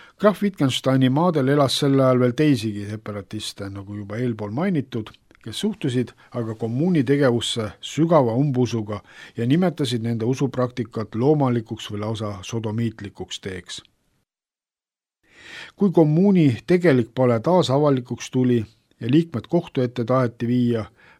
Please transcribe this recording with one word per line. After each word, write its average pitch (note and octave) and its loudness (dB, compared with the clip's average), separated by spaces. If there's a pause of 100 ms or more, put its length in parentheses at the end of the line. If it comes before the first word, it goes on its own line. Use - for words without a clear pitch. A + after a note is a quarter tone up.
(180)
Krahv G3+ 4
Wittgensteini C3+ 2
maadel D3+ 2
elas C#3 2
sel C#3 2
ajal C3 4
veel B2 4
teisigi A2+ 0
separatiste, G#2 -10
nagu G2 -12
juba G#2 -10
eelpool A2 -4
mainitud, C#3 -4 (360)
kes A2 -12
suhtusid C3 -2 (200)
aga A2+ -6
kommuuni C#3 0
tegevusse A#2+ 0 (140)
sügava D3 2
umbusuga A#2+ -2 (360)
ja A#2+ -2
nimetasid C#3+ 0
nende A2+ -4
usupraktikat B2 -4
loomalikuks A#2+ 0
või G#2 -8
lausa G#2+ -6 (100)
sodomiitlikuks A2 -6
teeks. F#2 -12 (1900)
Kui G3+ 2
kommuuni E3 4 (200)
tegelik D#3+ 4
pale B2 2
taas E3 2
avalikuks C3 0
tuli B2 2 (420)
ja A#2 -4
liikmed D#3+ 0
kohtu E3+ -2
ette A#2+ -4
taheti A#2+ 0
viia, A#2+ 0 (320)